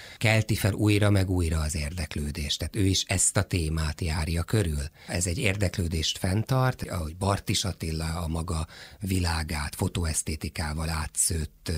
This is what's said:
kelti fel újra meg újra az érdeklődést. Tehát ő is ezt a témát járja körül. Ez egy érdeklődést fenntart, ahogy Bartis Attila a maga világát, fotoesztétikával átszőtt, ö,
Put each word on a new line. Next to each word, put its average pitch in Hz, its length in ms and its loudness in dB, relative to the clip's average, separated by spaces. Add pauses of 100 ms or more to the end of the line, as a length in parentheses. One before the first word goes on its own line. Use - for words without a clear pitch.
(180)
kelti 110 380 4
fel 95 180 2
újra 104 360 4
meg 95 200 4
újra 85 300 2
az 76 160 0
érdeklődést. 76 840 -4
Tehát - 160 -4
ő 95 100 2
is 95 220 2
ezt - 300 2
a 98 60 4
témát 78 580 0
járja 82 420 0
körül. 82 380 0 (260)
Ez 87 200 -2
egy 87 100 -2
érdeklődést 90 800 0
fenntart, 120 720 0
ahogy 82 260 -6
Bartis 98 500 0
Attila 80 400 -4 (160)
a 82 60 -4
maga 82 400 -2 (320)
világát, 80 760 -2
fotoesztétikával 80 1120 -2
átszőtt, 78 800 -4
ö, 85 80 0